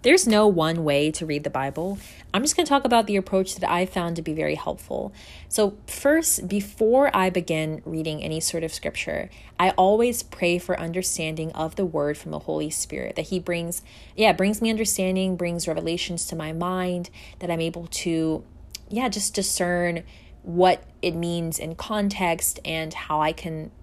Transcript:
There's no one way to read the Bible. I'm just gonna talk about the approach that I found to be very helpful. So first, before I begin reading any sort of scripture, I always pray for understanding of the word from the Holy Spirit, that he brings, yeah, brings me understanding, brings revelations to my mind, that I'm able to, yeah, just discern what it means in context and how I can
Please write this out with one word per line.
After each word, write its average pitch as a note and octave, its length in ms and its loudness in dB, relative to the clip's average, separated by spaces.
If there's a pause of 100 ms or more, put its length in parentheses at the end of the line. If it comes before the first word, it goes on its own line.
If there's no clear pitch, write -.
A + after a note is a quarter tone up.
There's F4 240 8
no G#3+ 200 8
one E3 380 4
way D3 260 4
to D#3+ 140 -6
read D3 180 -2
the C#3+ 60 -2
Bible. D3+ 480 -4 (360)
I'm G#3 100 2
just D4+ 120 0
gonna E4+ 120 2
talk C#4 180 4
about A#3 220 4
the G3+ 100 0
approach F#3+ 380 0
that F3 140 -2
I F3+ 160 2
found E3+ 300 -2
to E3 60 -6
be D#3+ 100 -4
very D3+ 240 -2
helpful. - 560 -6 (380)
So G3+ 260 2 (120)
first, D4+ 600 2
before A3 720 2
I F#3+ 120 4
begin D#3+ 540 -2
reading D#3+ 400 -4
any D#3+ 160 -4
sort E3 240 -4
of D#3+ 80 -6
scripture, - 580 -6 (300)
I F#3 120 4
always A3 520 4
pray F3 360 0
for F3 200 -4
understanding E3 760 -4
of D#3+ 220 -4
the G3 100 0
word D3+ 320 0
from - 140 -12
the D3+ 80 -6
Holy D#3 300 -4
Spirit, - 460 -6
that E3+ 80 -4
he F#3 160 -4
brings, E3+ 420 -4 (340)
yeah, G#3+ 160 6
brings G3+ 300 2
me A3+ 80 2
understanding, F#3+ 680 0
brings E3+ 320 -4
revelations E3 600 -4
to - 80 -8
my D#3 180 -6
mind, F3+ 560 -2 (300)
that F3 100 -6
I'm E3+ 100 0
able E3 280 -4
to, D#3+ 580 -2 (420)
yeah, A#3+ 220 0
just G3+ 240 -4
discern F3 720 0 (400)
what F3+ 400 4 (180)
it E3+ 140 -2
means E3+ 440 -4
in E3 160 -8
context G3+ 880 -2
and D#3+ 300 -6
how - 260 -2
I D#3 140 2
can D#3+ 380 -8 (120)